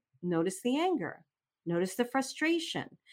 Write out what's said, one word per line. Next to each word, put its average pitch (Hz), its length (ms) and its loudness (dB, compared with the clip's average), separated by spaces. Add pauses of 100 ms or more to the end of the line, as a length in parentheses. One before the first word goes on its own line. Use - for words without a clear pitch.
(220)
notice 175 400 0
the 254 160 2
anger, 311 460 0 (420)
notice 175 300 0
the 240 100 2
frustration, 311 920 -2 (140)